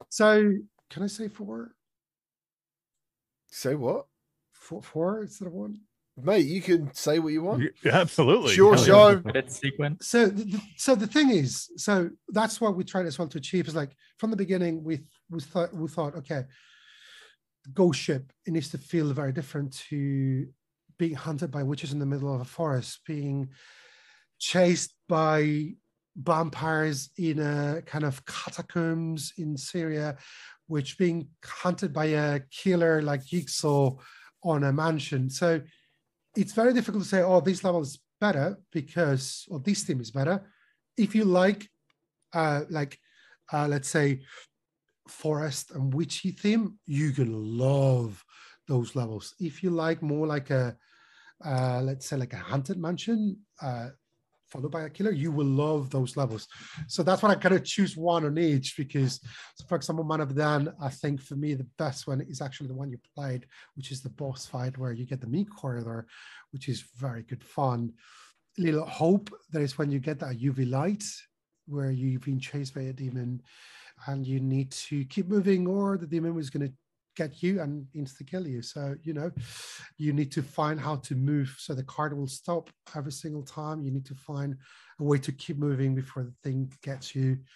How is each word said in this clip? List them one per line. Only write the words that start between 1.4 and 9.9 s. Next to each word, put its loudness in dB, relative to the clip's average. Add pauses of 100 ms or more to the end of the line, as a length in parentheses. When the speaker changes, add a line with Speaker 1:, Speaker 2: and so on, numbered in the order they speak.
Speaker 2:
Say -4
what? -2 (460)
Speaker 1:
Four, -14
four -4
instead -10
of -12
one? -10 (380)
Speaker 2:
Mate, 4
you -2
can 4
say 2
what 0
you 0
want. 0 (220)
Speaker 3:
Yeah, 8
absolutely. 6
Speaker 2:
It's 4
your 12
Speaker 3:
Hell 8
yeah. 12
Speaker 2:
show. 12
Speaker 4:
Bit -2
sequence. -4